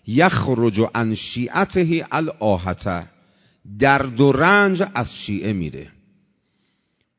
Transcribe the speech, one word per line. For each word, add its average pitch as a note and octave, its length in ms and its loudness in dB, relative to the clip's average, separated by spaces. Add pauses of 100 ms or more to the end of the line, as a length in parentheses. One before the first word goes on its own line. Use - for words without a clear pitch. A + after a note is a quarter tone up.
"یخرج A#2 760 2 (140)
عن A2+ 200 0
شیعته E3 960 -2
الآهته"، F#2+ 920 -2 (760)
درد C3+ 420 2
و C#3 100 6
رنج F#3+ 520 2 (120)
از - 200 -4
شیعه G2+ 380 -4
میره. D2+ 340 -8 (1300)